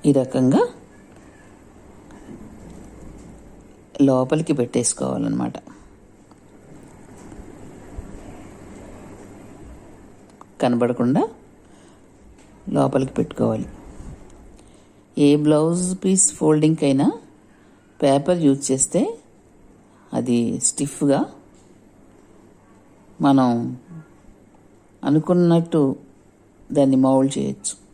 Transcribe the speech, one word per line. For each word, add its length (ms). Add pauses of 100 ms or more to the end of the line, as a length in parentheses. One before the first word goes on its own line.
(100)
ఈ 20
రకంగా 560 (3500)
లోపలికి 440
పెట్టేసుకోవాలన్నమాట. 1000 (4000)
కనబడకుండా 680 (1400)
లోపలికి 440
పెట్టుకోవాలి. 560 (1500)
ఏ 180
బ్లౌజ్ 680
పీస్ 280
ఫోల్డింగ్కైనా 800 (920)
పేపర్ 360
యూజ్ 340
చేస్తే 460 (920)
అది 480
స్టిఫ్‌గా 600 (2000)
మనం 580 (1300)
అనుకున్నట్టు 920 (760)
దాన్ని 240
మౌల్డ్ 420
చేయొచ్చు. 360 (200)